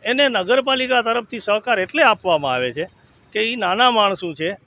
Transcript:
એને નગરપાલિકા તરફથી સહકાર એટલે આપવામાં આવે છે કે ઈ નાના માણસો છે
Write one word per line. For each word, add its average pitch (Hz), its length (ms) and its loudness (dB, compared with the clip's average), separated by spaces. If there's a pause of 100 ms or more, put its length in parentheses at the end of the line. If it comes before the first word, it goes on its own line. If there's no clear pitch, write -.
એને 262 240 2
નગરપાલિકા 247 720 0
તરફથી 226 380 -4
સહકાર 214 380 -2
એટલે 233 240 -2
આપવામાં 170 520 2
આવે 127 180 -2
છે 156 160 -8 (440)
કે 208 80 -4
ઈ 226 160 -2
નાના 214 340 2
માણસો 196 440 0
છે 160 220 -6 (100)